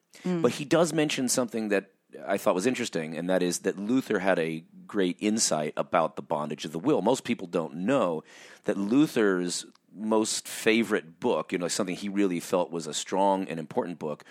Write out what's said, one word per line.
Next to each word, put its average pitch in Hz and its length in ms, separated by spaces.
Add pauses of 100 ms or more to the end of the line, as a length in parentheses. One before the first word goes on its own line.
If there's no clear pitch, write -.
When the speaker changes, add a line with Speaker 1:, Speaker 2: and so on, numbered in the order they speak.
(240)
Speaker 1:
Mm. 180 200
Speaker 2:
But 131 80
he 147 140
does 156 280
mention 147 340
something 113 420
that 98 200 (380)
I 98 100
thought 98 160
was 92 140
interesting, 87 500
and 87 140
that 92 100
is 87 180
that 90 200
Luther 113 400
had 92 180
a 82 260 (220)
great 92 340
insight 90 560
about 80 420
the - 40
bondage 76 440
of 80 60
the 82 80
will. 117 220
Most 120 220
people 104 240
don't 82 300
know 92 460 (420)
that 98 120
Luther's 101 880 (300)
most 110 520
favorite 104 720
book, 85 320
you 92 60
know, 87 100
something 90 280
he 101 140
really 98 300
felt 87 320
was 82 140
a 76 80
strong 95 540
and 82 120
important 85 380
book, 76 320